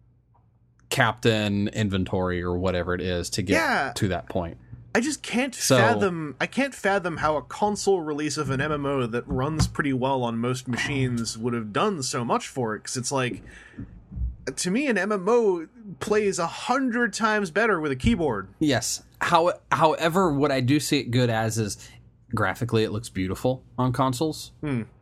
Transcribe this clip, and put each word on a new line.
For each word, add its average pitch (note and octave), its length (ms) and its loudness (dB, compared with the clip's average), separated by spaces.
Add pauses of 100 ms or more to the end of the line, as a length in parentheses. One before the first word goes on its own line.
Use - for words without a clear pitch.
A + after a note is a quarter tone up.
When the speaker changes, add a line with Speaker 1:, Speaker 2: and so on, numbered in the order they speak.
(880)
Speaker 1:
captain, G#2+ 800 2
inventory, F#2+ 760 0
or F2+ 160 -2
whatever F2+ 380 0
it F2+ 60 -4
is F2 300 -2
to - 100 -2
get C#3 140 2
Speaker 2:
Yeah. A#3 400 0
Speaker 1:
to A2 120 0
that F2+ 220 -4
point. F2 300 -6 (360)
Speaker 2:
I G#3+ 40 2
just C#4 240 -4
can't B3 320 -2
Speaker 1:
So - 220 4
Speaker 2:
fathom, F3+ 600 2
I - 60 0
can't B3+ 300 -2
fathom F3+ 420 0
how D3+ 200 -2
a C3+ 40 -2
console G3 600 0
release D3+ 360 -4
of C3+ 140 -4
an C3+ 100 -2
M D#3 100 -2
M D3 140 -2
O C#3 220 0
that A#2 200 -4
runs C#3+ 400 0
pretty C#3 260 -2
well C3 300 0
on A#2 140 -2
most B2 300 -4
machines B2 720 -2
would A#2 160 -2
have A2 200 -6
done E3 300 0
so C3 200 -4
much F#3+ 240 -2
for A2+ 280 -4
it, - 80 -12
'cause - 120 -10
it's B2 160 -4
like, B2 300 -2 (1120)
to - 140 -2
me, C4 180 0
an A3 100 2
M F#3+ 140 0
M F#3+ 160 -2
O G3+ 400 4 (320)
plays G#3 380 2
a E3+ 100 0
hundred A#3+ 680 0
times G#3+ 360 0
better G3 300 2
with D3+ 120 0
a C3 40 0
keyboard. B2+ 540 2 (100)
Speaker 1:
Yes. C#3 420 2 (200)
How-, E3+ 380 2 (120)
however, D#3+ 600 4
what C#3+ 200 4
I C3+ 80 2
do C3+ 200 4
see D3 200 2
it A#2+ 120 -4
good B2 180 4
as A2 280 0
is G#2 320 -4 (460)
graphically A2 480 2
it G#2+ 80 0
looks G#2 180 -6
beautiful G2 540 -2 (140)
on B2+ 160 2
consoles C3+ 580 -2 (100)
Speaker 2:
Hmm. C3 220 -2 (180)